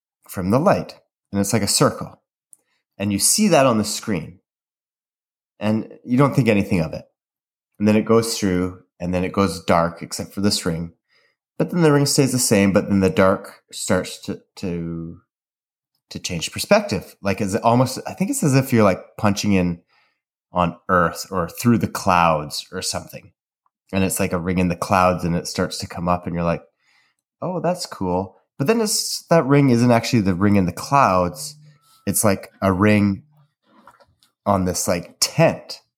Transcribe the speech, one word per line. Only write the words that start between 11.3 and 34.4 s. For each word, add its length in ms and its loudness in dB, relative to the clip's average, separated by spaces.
But 140 -4
then 100 0
the 100 6
ring 140 4
stays 260 2
the 80 -2
same, 340 2
but 160 0
then 100 2
the 100 2
dark 640 0
starts 500 -4
to, 200 -10
to, 640 -8
to 80 -12
change 320 -8
perspective. 680 -2
Like, 200 -4
is 140 -2
it 80 -4
almost, 440 2
I 60 -10
think 160 -2
it's 140 -4
as 120 2
if 160 2
you're, 120 4
like, 160 2
punching 360 0
in 280 0
on 240 0
Earth 420 0
or 180 -4
through 300 2
the 80 -2
clouds 840 0
or 100 -10
something. 500 -10
And 100 0
it's 160 -2
like 140 -2
a 60 -2
ring 200 -2
in 80 2
the 80 -2
clouds, 480 2
and 120 -2
it 120 -4
starts 320 -4
to 80 -10
come 200 -8
up, 200 -2
and 80 -6
you're 80 -2
like, 200 -2
"Oh, 180 -6
that's 260 -4
cool." 520 -6
But 80 -2
then 120 2
it's, 520 -4
that 160 4
ring 240 4
isn't 200 4
actually 300 2
the 140 0
ring 200 4
in 100 4
the 60 -2
clouds. 840 0
It's, 180 -2
like, 280 0
a 100 4
ring 520 2